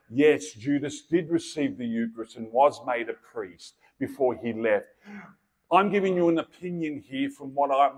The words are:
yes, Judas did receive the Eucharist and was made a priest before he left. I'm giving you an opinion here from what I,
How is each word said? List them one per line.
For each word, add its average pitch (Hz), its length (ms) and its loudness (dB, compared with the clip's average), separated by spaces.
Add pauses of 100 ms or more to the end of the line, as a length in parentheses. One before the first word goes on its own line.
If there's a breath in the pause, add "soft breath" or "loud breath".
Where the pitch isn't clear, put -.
yes, 139 440 4
Judas 139 500 -4
did 165 280 0
receive 156 460 -2
the 123 100 -6
Eucharist 113 500 -6
and 113 140 -12
was 139 360 2
made 120 220 -2
a 113 60 -6
priest - 600 -14 (240 soft breath)
before 127 380 0
he 117 160 -6
left. 110 340 0 (840 loud breath)
I'm 190 200 4
giving 190 260 0
you 175 120 4
an 165 100 2
opinion 160 600 -6
here 135 280 -4
from 135 260 -14
what 139 160 2
I, 135 280 4